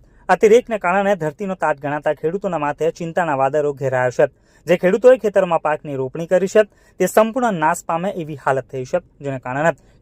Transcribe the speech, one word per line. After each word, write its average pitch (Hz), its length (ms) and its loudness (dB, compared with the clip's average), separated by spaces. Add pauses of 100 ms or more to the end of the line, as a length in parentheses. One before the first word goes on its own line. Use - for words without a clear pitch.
(300)
અતિરેકને 220 500 2
કારણે 196 360 0
ધરતીનો 175 400 -6
તાત 151 220 -2
ગણાતા 147 360 -4
ખેડૂતોના 175 460 -4
માથે 147 320 -4
ચિંતાના 165 440 -4
વાદળો 143 380 0
ઘેરાયા 131 360 -2
છે. 143 180 0 (400)
જે 175 100 2
ખેડૂતોએ 226 400 4
ખેતરમાં 185 420 0
પાકની 151 360 -4
રોપણી 135 320 -6
કરી 185 200 2
છે, 214 160 4 (360)
તે 180 80 0
સંપૂર્ણ 220 460 2
નાશ 160 320 0
પામે 170 240 -4
એવી 156 360 -8
હાલત 135 200 0
થઈ 131 200 -10
છે, 175 140 -2 (220)
જેને 139 180 -8
કારણે 139 320 -2 (300)